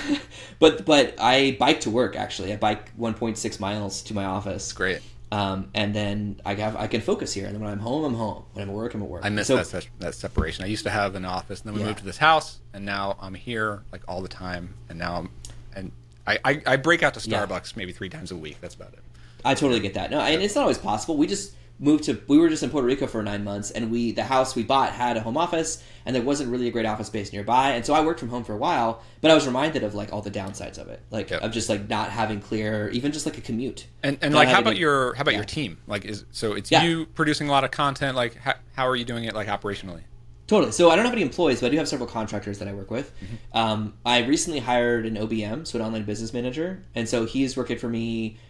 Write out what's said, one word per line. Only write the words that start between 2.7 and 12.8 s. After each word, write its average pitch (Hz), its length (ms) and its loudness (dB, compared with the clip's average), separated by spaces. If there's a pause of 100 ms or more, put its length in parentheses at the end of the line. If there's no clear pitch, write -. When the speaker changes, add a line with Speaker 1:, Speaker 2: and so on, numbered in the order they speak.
Speaker 1:
one 113 160 -2
point 113 240 -2
six - 240 -6
miles 101 440 -4
to 110 100 -8
my 98 100 -2
office. 98 480 -4
Speaker 2:
Great. 92 280 -2 (300)
Speaker 1:
Um, 98 440 -2
and 104 200 0
then 104 520 -2
I 101 80 -2
have, 107 220 -4
I 110 100 -4
can 110 160 -2
focus - 320 -2
here. 98 100 -6
And 101 100 -8
then 104 80 -8
when 104 80 -6
I'm 101 100 -6
home, 131 260 -2
I'm 127 80 -2
home. 110 300 -4 (100)
When 101 80 -8
I'm 101 80 -8
at 98 40 -6
work, 113 200 -6
I'm 107 80 -6
at 85 60 -6
work. 82 180 -6
Speaker 2:
I - 20 -2
miss 104 200 0
Speaker 1:
So 131 80 6
Speaker 2:
that 87 100 2
se-, 87 220 -8 (100)
that 87 160 -6
separation. - 500 -2
I 92 40 -4
used 107 160 -2
to 101 60 -2
have 101 240 0
an 92 120 -6
office, 92 340 -6
and - 80 -12
then 104 60 -6
we 107 60 -2
Speaker 1:
Yeah. 104 80 -2
Speaker 2:
moved 104 100 -4
to 98 80 -12
this 92 100 -8
house, 156 440 4 (120)
and 101 140 -10